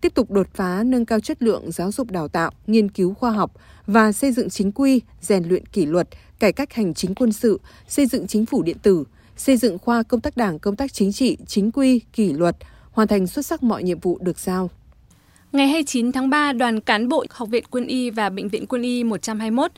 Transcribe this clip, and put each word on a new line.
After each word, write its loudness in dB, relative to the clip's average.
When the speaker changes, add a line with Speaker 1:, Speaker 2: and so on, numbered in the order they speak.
Speaker 1:
tiếp 0
tục 0
đột 2
phá, -2
nâng 2
cao 0
chất -4
lượng 0
giáo -4
dục -6
đào -4
tạo, -2
nghiên 4
cứu -2
khoa -2
học 0
và 4
xây 0
dựng -2
chính -2
quy, 2
rèn 2
luyện 0
kỷ 0
luật, 0
cải 4
cách -6
hành 0
chính -4
quân 2
sự, 0
xây 2
dựng -2
chính 0
phủ 0
điện -4
tử, 4
xây 2
dựng 0
khoa 0
Công -2
tác -6
Đảng, 0
Công -4
tác -6
Chính 0
trị, 0
chính 0
quy, 4
kỷ 0
luật, 0
hoàn 2
thành 2
xuất -6
sắc -4
mọi 0
nhiệm -2
vụ -2
được -4
giao. -2
Speaker 2:
Ngày 4
hai 2
mươi 0
chín -2
tháng -2
ba, 2
đoàn 0
cán 0
bộ 0
Học -10
viện 0
Quân -4
y -2
và -2
Bệnh -6
viện -4
Quân -4
y -2
một -2
trăm -6
hai -4
mươi 0
mốt, 0